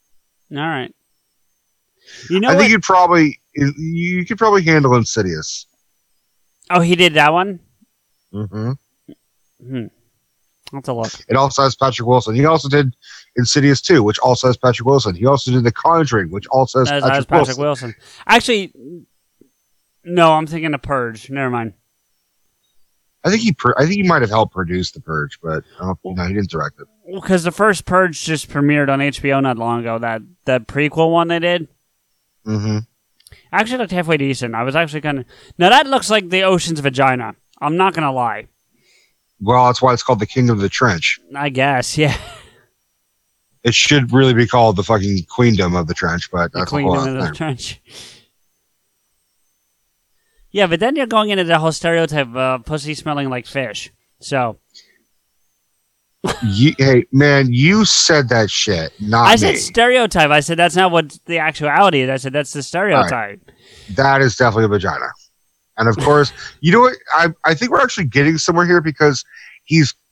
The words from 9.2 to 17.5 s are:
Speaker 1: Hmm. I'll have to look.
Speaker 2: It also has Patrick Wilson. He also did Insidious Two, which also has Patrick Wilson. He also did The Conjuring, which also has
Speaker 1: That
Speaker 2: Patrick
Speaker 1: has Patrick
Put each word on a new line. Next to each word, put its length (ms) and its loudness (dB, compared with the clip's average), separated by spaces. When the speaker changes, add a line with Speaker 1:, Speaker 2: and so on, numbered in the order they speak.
Speaker 1:
Hmm. 200 -8
I'll 40 -12
have 80 -14
to 80 -4
look. 180 -6
Speaker 2:
It 80 -2
also 280 0
has 120 0
Patrick 320 -2
Wilson. 280 2
He 100 2
also 240 0
did 260 0
Insidious 460 2
Two, 220 4
which 160 0
also 280 0
has 100 2
Patrick 300 -2
Wilson. 280 0
He 100 -4
also 260 0
did 120 2
The 80 2
Conjuring, 600 0
which 160 -10
also 320 0
has 100 0
Speaker 1:
That 120 -2
Speaker 2:
Patrick 140 0
Speaker 1:
has 100 -2
Patrick 320 0